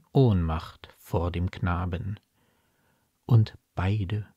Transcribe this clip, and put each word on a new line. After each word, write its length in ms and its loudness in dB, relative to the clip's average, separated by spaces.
Ohnmacht 840 0
vor 340 -4
dem 200 -4
Knaben, 720 -6
und 300 4
beide 640 -2